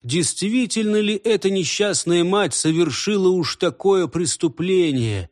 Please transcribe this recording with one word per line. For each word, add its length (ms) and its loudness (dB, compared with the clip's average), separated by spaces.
действительно 960 -2
ли 160 0
эта 340 0
несчастная 720 0
мать 320 0
совершила 760 0
уж 280 0
такое 500 0
преступление 1300 0